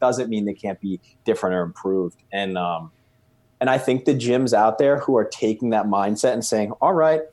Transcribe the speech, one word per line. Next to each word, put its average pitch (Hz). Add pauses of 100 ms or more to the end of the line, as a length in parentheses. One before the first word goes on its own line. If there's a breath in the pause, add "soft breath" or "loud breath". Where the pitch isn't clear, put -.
Doesn't 123
mean 107
they 101
can't 98
be 95 (260)
different 95
or 90
improved. 90 (160)
And, 98
um, 87 (680)
and 127
I 131
think 131
the 147
gyms 120
out 110
there 143
who 139
are 107
taking 113
that 107
mindset 104
and 113
saying, 107 (100)
"All 170
right, 156 (120)